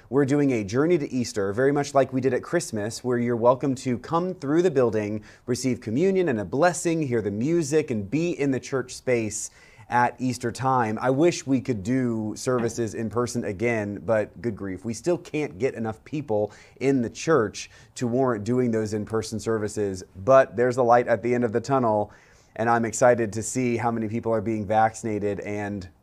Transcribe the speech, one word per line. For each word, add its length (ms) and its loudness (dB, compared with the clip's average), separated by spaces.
we're 160 2
doing 240 2
a 140 0
Journey 340 2
to 120 -4
Easter, 440 -2
very 180 4
much 220 -2
like 180 4
we 80 0
did 140 0
at 80 -2
Christmas, 600 -4
where 140 0
you're 200 0
welcome 400 4
to 240 -2
come 340 -2
through 260 0
the 100 4
building, 540 0
receive 340 -2
communion 480 2
and 120 0
a 40 -4
blessing, 560 0
hear 220 0
the 80 -2
music, 600 0
and 200 -4
be 280 -2
in 120 0
the 100 0
church 340 -6
space 560 -2
at 300 2
Easter 340 -4
time. 480 0
I 80 2
wish 380 2
we 160 0
could 200 -4
do 540 -2
services 560 -2
in 160 -6
person 360 -2
again, 600 -2
but 380 -2
good 140 -4
grief, 280 -8
we 80 -6
still 240 -2
can't 420 -6
get 140 0
enough 320 -6
people 480 -2
in 200 2
the 80 -2
church 600 0
to 120 -4
warrant 380 0
doing 260 2
those 220 0
in-person 480 -4
services. 640 -2
But 320 6
there's 220 2
a 60 2
light 260 6
at 140 2
the 120 2
end 100 2
of 100 0
the 80 0
tunnel, 500 0
and 140 0
I'm 140 2
excited 480 4
to 100 -4
see 340 -2
how 140 0
many 160 -2
people 260 -2
are 80 2
being 240 -2
vaccinated, 760 0
and 480 -6